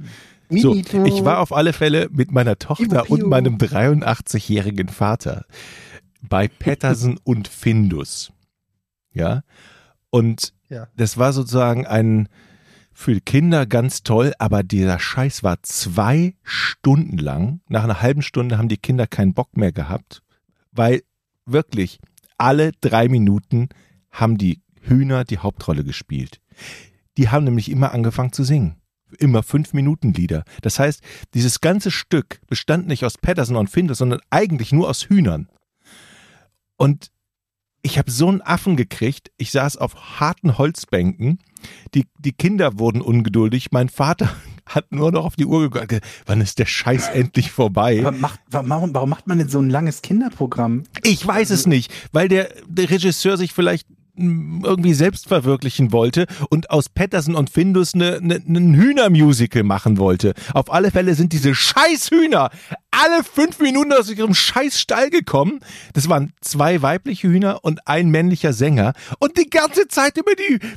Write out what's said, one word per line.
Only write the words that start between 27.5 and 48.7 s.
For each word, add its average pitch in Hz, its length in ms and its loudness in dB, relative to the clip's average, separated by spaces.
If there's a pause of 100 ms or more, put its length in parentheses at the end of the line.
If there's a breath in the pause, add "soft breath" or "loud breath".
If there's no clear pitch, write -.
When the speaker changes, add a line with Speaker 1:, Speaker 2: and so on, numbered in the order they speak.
Speaker 1:
immer 135 220 0
angefangen 123 400 -4
zu 139 100 -4
singen. 127 320 0 (420)
Immer 123 240 2
fünf - 320 -2
Minuten 139 400 0
Lieder. 82 300 -4 (180 loud breath)
Das - 160 -4
heißt, 143 240 0 (320 loud breath)
dieses 120 280 -2
ganze 190 300 0
Stück - 560 -4
bestand 156 400 -2
nicht 131 180 -4
aus 117 120 -4
Petersen 135 380 -2
und 113 140 0
Findus, 170 300 -2
sondern 123 200 0 (100)
eigentlich 156 440 0
nur 156 160 2
aus - 200 -6
Hühnern. 113 380 2 (1300 soft breath)
Und 143 340 0 (720)
ich - 140 -4
hab 135 120 0
so 131 200 2
einen 196 120 0
Affen 180 340 -2
gekriegt. 120 600 -4
Ich - 140 -8
saß 139 260 -2
auf - 420 -10
harten 151 380 0
Holzbänken. 120 840 -2 (540 loud breath)
Die, 139 120 2 (140)
die 143 120 -4
Kinder 160 480 -2
wurden 117 220 0
ungeduldig. 113 720 0
Mein 127 180 0
Vater - 400 -2 (200 loud breath)
<laughs> - 160 -20
hat - 260 -6
nur 156 200 -2
noch 160 140 -2
auf 175 100 -8
die 143 100 0
Uhr 151 240 0
geguckt. 113 320 -4 (240 loud breath)
„Wann 107 160 0
ist - 180 -4
der 113 60 2
Scheiß - 440 -2
endlich 127 420 -2
vorbei?“ 110 480 2
Speaker 2:
Aber 131 160 0
macht, 131 240 -6 (100)
wa-, 139 160 -4
warum, 156 280 -2